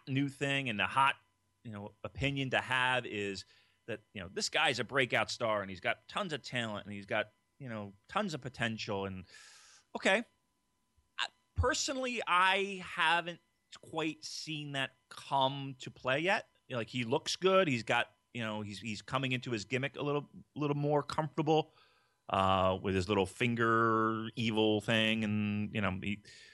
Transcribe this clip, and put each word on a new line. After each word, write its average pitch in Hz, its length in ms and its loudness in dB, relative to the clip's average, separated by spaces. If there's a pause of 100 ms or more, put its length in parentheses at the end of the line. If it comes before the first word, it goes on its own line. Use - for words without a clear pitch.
new 139 220 0
thing 139 400 -2
and 107 100 -2
the 95 60 4
hot, 131 300 4 (480)
you 117 80 -12
know, 104 200 -10 (120)
opinion 135 460 -2
to 113 100 2
have 127 460 2
is 101 400 -6 (420)
that, 110 120 -8 (140)
you 107 80 -10
know, 87 120 -8
this 214 160 -4
guy's 151 300 2
a 120 40 -2
breakout 120 480 0
star 107 300 0
and 98 80 -8
he's 92 100 -10
got 117 200 -2 (100)
tons 180 240 -6
of 143 100 -6
talent 110 420 -6
and 104 80 -12
he's 101 120 -12
got, 107 220 0 (320)
you 131 100 -12
know, 104 240 -8 (160)
tons 196 240 -2
of 135 80 -10
potential. 110 640 -4
And, 95 180 -8 (720)
okay, 226 280 4 (960)
I, - 60 0 (300)
personally, 262 720 -2
I 190 560 4 (120)
haven't 170 440 2 (420)
quite 160 420 -4
seen 147 500 -8
that 135 180 -2 (180)
come 135 720 0
to - 100 -10
play 131 280 0
yet. 185 260 0 (220)
You 131 80 -8
know, 120 40 -2
like, 113 100 -4
he 127 140 -4
looks 123 320 0
good. 190 320 6
He's 120 160 0
got, 120 240 2 (260)
you 120 100 -4
know, 107 180 -4
he's, 101 180 -8
he's 104 220 -8
coming 135 320 -2
into 123 180 -4
his 113 140 -4
gimmick 131 320 -4
a - 60 -6
little, 143 260 -4 (260)
little 143 220 -2
more 147 260 2
comfortable, 156 720 0 (560)
uh, 95 520 4
with 95 140 0
his 92 140 0
little 98 160 4
finger 113 1120 2
evil 107 460 4
thing. 110 420 2
And, 104 500 0
you 110 80 -2
know, 95 200 0
he, 101 180 -6 (340)